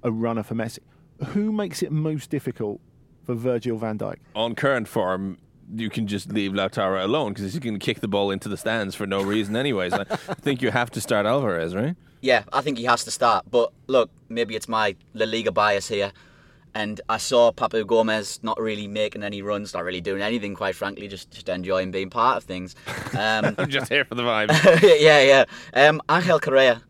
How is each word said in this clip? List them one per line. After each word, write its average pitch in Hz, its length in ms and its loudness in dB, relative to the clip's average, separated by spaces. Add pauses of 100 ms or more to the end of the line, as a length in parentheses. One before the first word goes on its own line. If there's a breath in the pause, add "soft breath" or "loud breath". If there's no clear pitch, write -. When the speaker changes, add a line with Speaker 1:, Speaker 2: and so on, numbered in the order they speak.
Speaker 1:
a 123 80 0
runner 113 320 -2
for 113 120 -8
Messi, 113 240 -6 (500 soft breath)
who 208 240 -2
makes 202 300 -4
it 170 100 -4
most 156 380 -4
difficult 120 500 -6 (440)
for 123 100 -4
Virgil 120 440 -2
van 107 200 -4
Dijk? 101 180 -8 (180)
Speaker 2:
On 113 200 -2
current 127 340 0
form, 95 500 -2 (360)
you 110 160 -4
can 110 160 -4
just 98 260 -6
leave 101 200 -2
Lautaro 95 520 -2
alone 117 280 -2
'cause 101 120 -8
he's 98 140 -8
gonna 113 200 -6
kick 113 220 -4
the 110 80 -6
ball 101 220 0
into 98 180 -6
the 101 80 -6
stands 110 380 -4
for 104 120 -6
no 98 160 -2
reason 104 340 -2
anyways. 110 360 -2
I 101 120 -4
<laughs> - 360 -8
think 131 220 -2
you 120 80 0
have 120 220 0
to - 80 -6
start 104 260 0
Alvarez, 98 480 0
right? 127 200 -2 (280 soft breath)
Speaker 3:
Yeah, 123 200 2 (100)
I 139 80 0
think 143 180 -4
he 117 60 -10
has 120 200 2
to 143 60 -12
start. 113 400 2
But 120 220 2 (140)
look, 127 240 2 (180)
maybe 117 280 -4
it's - 120 -10
my 107 280 0 (180)
La 110 120 0
Liga 110 260 -2
bias 104 360 2
here. 101 240 -2 (600 soft breath)
And 107 360 -6
I 110 80 0
saw 120 340 4
Papu 113 340 -2
Gomez 110 600 2
not 110 160 -4
really 104 260 -6
making 104 380 -4
any 101 180 -8
runs, 101 320 -6
not 87 100 -6
really 90 160 -6
doing 98 220 -4
anything, 104 320 -4
quite 95 220 -4
frankly, 101 320 -8
just, 95 240 -14
just - 160 -14
enjoying 92 420 -2
being 95 200 -6
part 120 260 2
of - 80 -8
things. 90 320 -10 (420 loud breath)
Um, 110 440 0
Speaker 2:
<laughs> 180 60 -4
Just 135 200 -4
here 135 160 2
for - 100 -10
the 120 80 -4
vibes. 151 600 4
Speaker 3:
<laughs> 170 180 10
yeah, 147 200 8
yeah. 135 240 8 (440 loud breath)
Um, 156 200 2
Angel 170 300 4
Correa 131 520 4